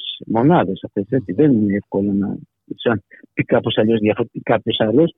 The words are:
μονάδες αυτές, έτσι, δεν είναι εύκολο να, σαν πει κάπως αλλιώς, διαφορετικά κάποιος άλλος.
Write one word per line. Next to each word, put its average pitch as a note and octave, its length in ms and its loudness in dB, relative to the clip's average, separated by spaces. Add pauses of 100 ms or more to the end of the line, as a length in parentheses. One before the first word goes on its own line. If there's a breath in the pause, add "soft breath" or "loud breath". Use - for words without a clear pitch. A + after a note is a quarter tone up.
(260)
μονάδες A2+ 600 0
αυτές, G2 240 -6
έτσι, B2 240 -4
δεν D3 180 4
είναι G#2+ 240 2
εύκολο G2+ 380 -2
να, G2 220 -2 (400)
σαν A2+ 280 -2 (300 loud breath)
πει - 100 -2
κάπως A#2 340 0
αλλιώς, A2+ 220 2
διαφορετικά G#2+ 540 -2
κάποιος A2 260 -2
άλλος. A#2+ 380 2